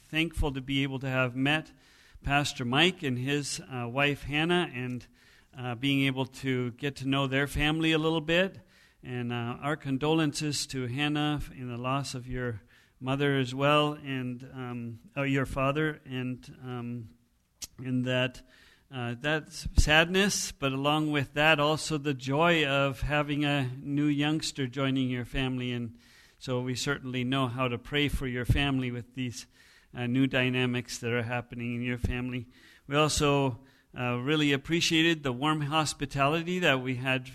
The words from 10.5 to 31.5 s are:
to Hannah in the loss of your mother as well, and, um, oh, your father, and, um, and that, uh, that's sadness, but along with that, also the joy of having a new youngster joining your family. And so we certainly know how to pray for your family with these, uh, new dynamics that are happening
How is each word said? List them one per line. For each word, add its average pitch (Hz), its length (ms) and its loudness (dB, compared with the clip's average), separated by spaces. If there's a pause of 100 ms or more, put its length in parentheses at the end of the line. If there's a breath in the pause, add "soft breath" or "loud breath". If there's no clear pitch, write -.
to 127 200 -4
Hannah 147 520 0 (160)
in 127 140 -10
the 120 80 -8
loss 135 360 -2
of 123 140 -10
your 123 360 -4 (360 soft breath)
mother 139 380 2
as 127 180 0
well, 147 380 4 (100)
and, 127 500 -6
um, 120 460 -10 (160)
oh, 139 80 -2
your 135 220 2
father, 147 580 0
and, 127 640 -8
um, 120 440 -8 (680)
and 127 280 -2
that, 127 360 0 (520 loud breath)
uh, 120 280 -4
that's 151 560 -2
sadness, 180 720 6
but 135 220 -2
along 147 400 2
with 139 200 0
that, 151 280 6
also 151 360 0
the 143 160 -2
joy 147 520 2
of 139 340 2
having 147 460 0
a 143 240 0 (120)
new 143 260 0
youngster 147 600 0
joining 131 420 0
your 123 140 -4
family. 127 480 -2
And 120 220 -6 (460 loud breath)
so 127 200 -2
we 127 160 -2
certainly 127 480 -2
know 131 240 0
how 127 220 -2
to 120 80 -4
pray 147 320 0
for - 180 -2
your 123 160 -4
family 135 480 2
with 120 240 -10
these, 127 300 -6 (500 soft breath)
uh, 120 120 -4
new 131 200 4
dynamics 127 680 0
that 117 160 -4
are 120 100 0
happening 120 500 -6